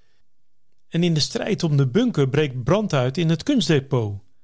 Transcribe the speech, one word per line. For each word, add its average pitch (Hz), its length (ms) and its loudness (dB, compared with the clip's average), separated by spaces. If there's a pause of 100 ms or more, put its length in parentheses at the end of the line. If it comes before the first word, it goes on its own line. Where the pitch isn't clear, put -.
(880)
En 170 140 -2
in 170 120 2
de 151 60 0
strijd - 420 -2
om 151 140 0
de 139 100 4
bunker 147 420 0
breekt 127 360 -2
brand 202 280 0
uit 131 260 0
in 165 100 0
het 165 140 0
kunstdepot, 131 760 0 (240)